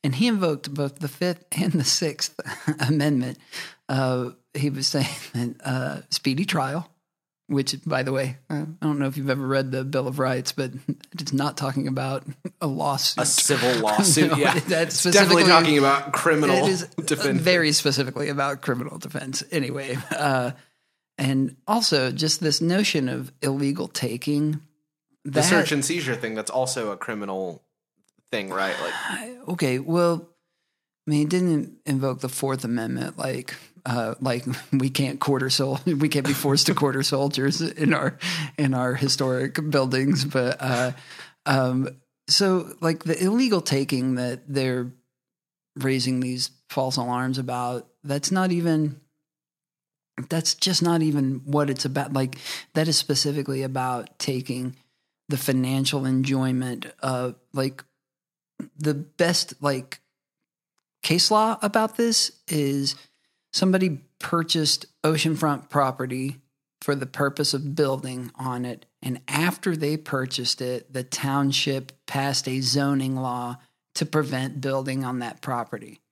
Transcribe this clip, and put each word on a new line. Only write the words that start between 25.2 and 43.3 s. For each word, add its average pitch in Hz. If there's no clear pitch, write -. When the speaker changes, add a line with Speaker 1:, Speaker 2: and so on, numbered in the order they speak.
Speaker 2:
The 143
Speaker 1:
That 151
Speaker 2:
search 170
and 139
seizure 151
thing, 110
that's 110
also 127
a 95
criminal 95
thing, 98
right? 95
Like, 85
Speaker 1:
I, -
okay, 147
well, 165
I 156
mean, 147
he 151
didn't 175
invoke 131
the 131
Fourth 135
Amendment, 123
like, 127
uh, 120
like, 127
<laughs> -
we 135
can't 131
quarter 135
sol-, 135
<laughs> -
we 151
can't 143
be 143
forced -
to 180
quarter 135
soldiers 139
in 156
our, 143
in 135
our 127
historic 131
buildings. 131
But, 127
uh, 127
um, 131
so, 185
like, 165
the 165
illegal 208